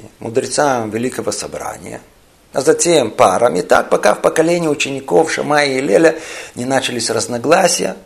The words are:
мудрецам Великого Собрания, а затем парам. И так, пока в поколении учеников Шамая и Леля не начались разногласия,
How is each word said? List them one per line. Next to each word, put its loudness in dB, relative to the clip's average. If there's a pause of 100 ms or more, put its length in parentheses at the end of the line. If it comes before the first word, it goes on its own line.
(200)
мудрецам -2
Великого -4
Собрания, -12 (540)
а -2
затем 2
парам. 2
И -2
так, 2
пока 2
в -14
поколении 2
учеников 0
Шамая 0
и -2
Леля 4 (360)
не -6
начались -2
разногласия, 0